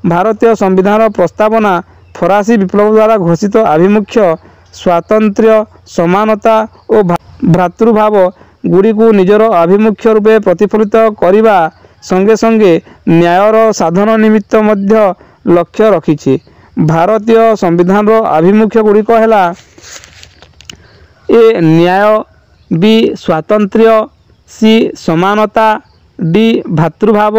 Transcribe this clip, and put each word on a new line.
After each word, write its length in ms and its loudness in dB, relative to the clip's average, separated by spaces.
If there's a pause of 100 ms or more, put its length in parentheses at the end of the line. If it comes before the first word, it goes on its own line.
ଭାରତୀୟ 480 0
ସମ୍ବିଧାନର 540 0
ପ୍ରସ୍ତାବନା 640 -2 (420)
ଫରାସୀ 420 0
ବିପ୍ଳବ 380 0
ଦ୍ୱାରା 220 2
ଘୋଷିତ 400 -2
ଆଭିମୁଖ୍ୟ, 800 0 (360)
ସ୍ୱାତନ୍ତ୍ର୍ୟ, 920 0 (220)
ସମାନତା 680 -2 (340)
ଓ 120 2
ଭା-, 180 -2 (240)
ଭ୍ରାତୃଭାବ 720 0 (520)
ଗୁଡ଼ିକୁ 460 0
ନିଜର 380 2
ଆଭିମୁଖ୍ୟ 600 0
ରୂପେ 260 2
ପ୍ରତିଫଳିତ 580 -2 (140)
କରିବା 460 0 (460)
ସଙ୍ଗେ 340 0
ସଙ୍ଗେ 360 2 (360)
ନ୍ୟାୟର 480 2 (160)
ସାଧନ 440 -2
ନିମିତ୍ତ 400 0
ମଧ୍ୟ 380 0 (520)
ଲକ୍ଷ୍ୟ 440 0
ରଖିଛି। 440 -2 (440)
ଭାରତୀୟ 760 0
ସମ୍ବିଧାନର 560 0 (120)
ଆଭିମୁଖ୍ୟଗୁଡ଼ିକ 880 0
ହେଲା 320 2 (1900)
ଏ 120 4 (180)
ନ୍ୟାୟ, 600 2 (480)
ବି 240 0 (200)
ସ୍ୱାତନ୍ତ୍ର୍ୟ, 920 -2 (440)
ସି 460 0
ସମାନତା, 720 -2 (520)
ଡି 480 -2
ଭ୍ରାତୃଭାବ 720 -2